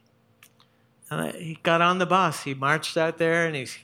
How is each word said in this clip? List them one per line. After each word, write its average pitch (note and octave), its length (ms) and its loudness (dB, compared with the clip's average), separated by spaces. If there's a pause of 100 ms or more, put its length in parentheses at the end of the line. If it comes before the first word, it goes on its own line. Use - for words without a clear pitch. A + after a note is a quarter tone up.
(1080)
And D3+ 120 -4
I, D#3+ 100 -4
he D#3+ 320 -12
got E3+ 180 4
on F3+ 180 4
the F3+ 60 2
bus. F3+ 380 2
He C#3 100 -6
marched C#3+ 440 0
out E3 200 0
there E3 280 2
and D#3 100 -4
he B2+ 120 -6 (160)